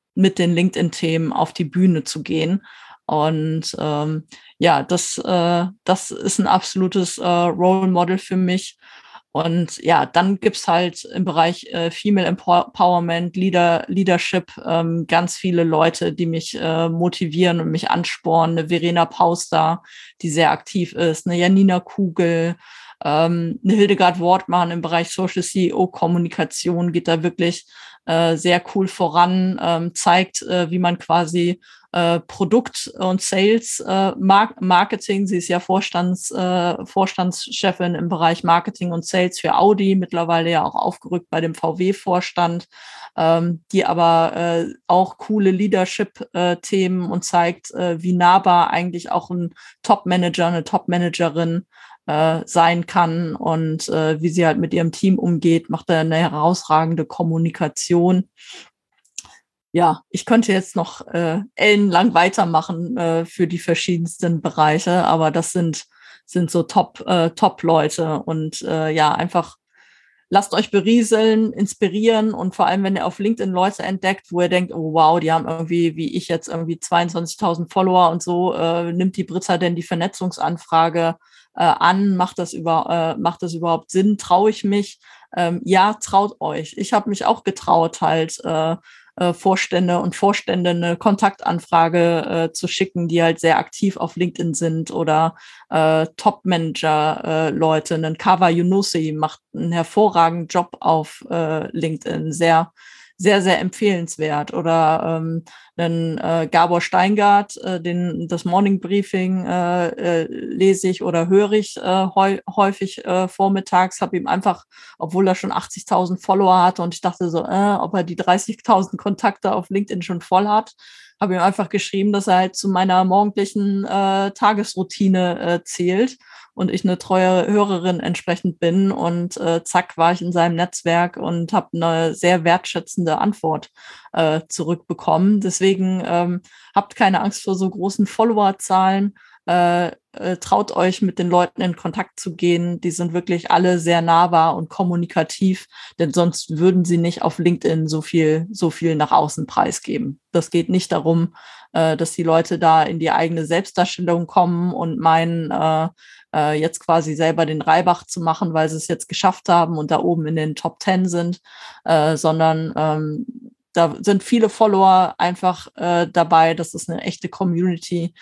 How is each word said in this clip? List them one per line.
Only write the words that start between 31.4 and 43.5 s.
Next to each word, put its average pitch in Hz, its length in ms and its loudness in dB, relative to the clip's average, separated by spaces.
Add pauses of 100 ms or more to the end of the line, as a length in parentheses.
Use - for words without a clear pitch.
äh, 170 280 2
Produkt - 800 -2
und 185 220 -2
Sales, 208 600 0
äh, 190 380 0
Mar-, 196 420 4
Marketing, 196 640 0
sie 185 120 -2
ist 175 100 -6
ja 175 120 0
Vorstands-, 185 720 -2
äh, 180 540 -2
Vorstandschefin 185 1080 -2
im 170 140 -4
Bereich 165 360 0
Marketing 175 480 0
und 170 120 -4
Sales 180 360 -2
für - 160 0
Audi, 196 380 4
mittlerweile 170 560 0
ja 165 140 2
auch - 100 -6
aufgerückt - 560 -6
bei 160 100 -2
dem 165 140 -4
V 165 240 -4
W-Vorstand, 180 880 -2 (500)
ähm, 165 560 0